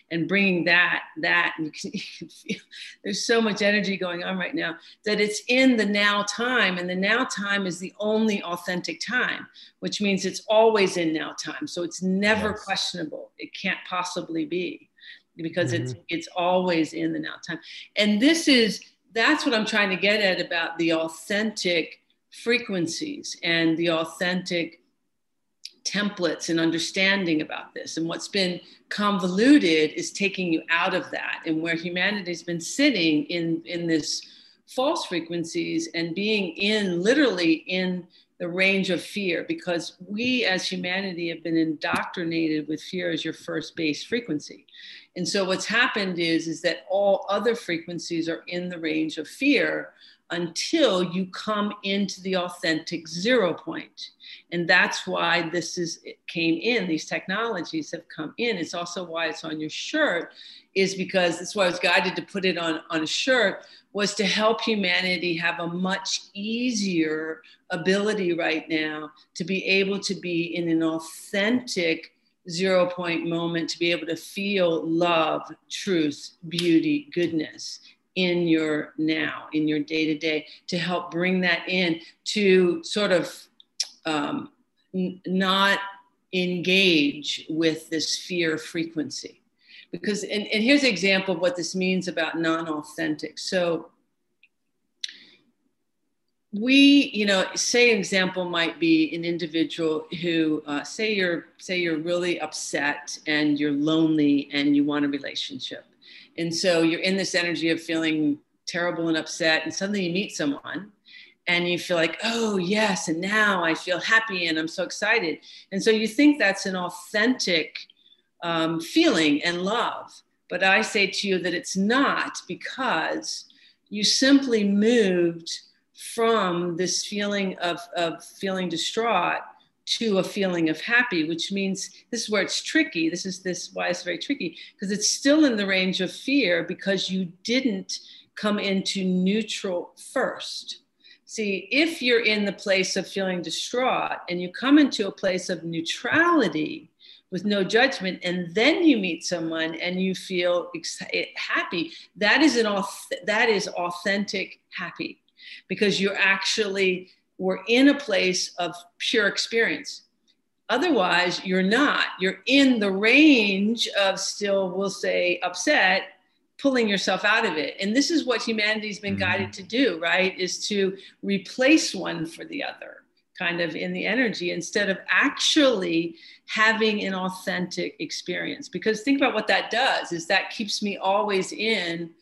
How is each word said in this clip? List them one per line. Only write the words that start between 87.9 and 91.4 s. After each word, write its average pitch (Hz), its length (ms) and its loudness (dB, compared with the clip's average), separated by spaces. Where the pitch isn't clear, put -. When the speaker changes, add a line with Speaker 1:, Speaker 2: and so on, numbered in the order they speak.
Speaker 1:
fear 170 400 -2
frequency. 156 840 -8
Because, 190 320 -4
and, 202 240 -4
and 220 160 0
here's 277 200 6
an 254 60 4
example 190 460 2
of 165 60 -4